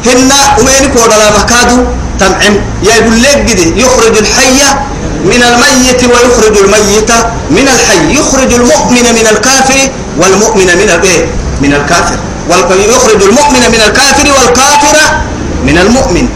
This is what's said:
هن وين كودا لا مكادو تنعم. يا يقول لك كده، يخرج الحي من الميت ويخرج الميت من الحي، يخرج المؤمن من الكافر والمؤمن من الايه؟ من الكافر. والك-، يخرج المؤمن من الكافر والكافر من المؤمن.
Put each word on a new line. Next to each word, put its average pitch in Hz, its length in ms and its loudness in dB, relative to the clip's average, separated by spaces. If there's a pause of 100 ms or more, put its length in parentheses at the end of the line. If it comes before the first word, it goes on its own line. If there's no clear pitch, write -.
هن 262 260 2 (320)
وين 269 280 0
كودا 226 240 2
لا 214 120 2 (100)
مكادو 240 460 0 (360)
تنعم. 190 340 0 (280)
يا 214 120 2
يقول 226 280 2
لك 269 240 0
كده، 180 200 0 (160)
يخرج 226 360 2
الحي 254 420 0 (640)
من 240 240 2
الميت 247 560 2
ويخرج 240 600 2
الميت 208 460 0 (400)
من 226 240 2
الحي، 233 440 0
يخرج 262 360 0
المؤمن 247 520 2 (120)
من 220 140 2
الكافر 269 460 0 (400)
والمؤمن 196 480 2
من 185 300 2
الايه؟ 170 300 0 (360)
من 143 120 0
الكافر. 170 440 -2 (320)
والك-، 190 460 0
يخرج 214 260 2
المؤمن 254 380 2 (120)
من 226 140 0
الكافر 269 400 0 (100)
والكافر 285 600 2 (720)
من 151 120 2
المؤمن. 180 580 0